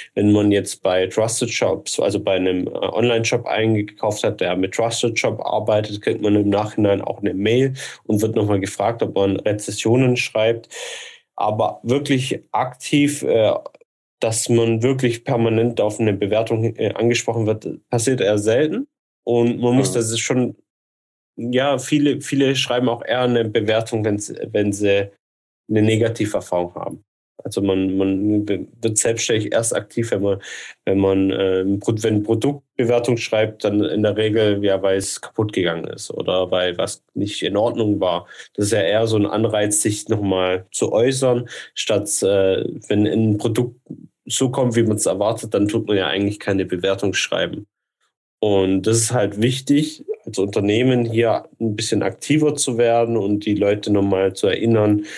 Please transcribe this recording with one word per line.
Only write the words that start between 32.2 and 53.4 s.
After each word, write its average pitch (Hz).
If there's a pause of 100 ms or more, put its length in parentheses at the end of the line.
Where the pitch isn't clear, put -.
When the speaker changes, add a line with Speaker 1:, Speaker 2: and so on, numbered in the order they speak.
Speaker 1:
Produktbewertung 117
schreibt, 110
dann 104
in 101
der 104
Regel, 107
ja, 95
weil 98
es -
kaputt 107
gegangen 85
ist -
oder 92
weil 90
was 95 (100)
nicht 101
in 98
Ordnung 107
war. 87 (300)
Das 101
ist 104
ja 107
eher 104
so 110
ein 104
Anreiz, 104
sich -
nochmal 92
zu 107
äußern, 123 (280)
statt, 101 (160)
äh, 98 (240)
wenn 107
ein 110
Produkt 113 (460)
so -
kommt, 127
wie 117
man 107
es -
erwartet, 101
dann 104
tut 104
man 104
ja 92
eigentlich 101
keine 98
Bewertung 95
schreiben. 90 (720)
Und 98
das 113
ist 113
halt 104
wichtig, - (200)
als -
Unternehmen 110
hier 113 (120)
ein 110
bisschen 107
aktiver 147
zu 123
werden 117
und 104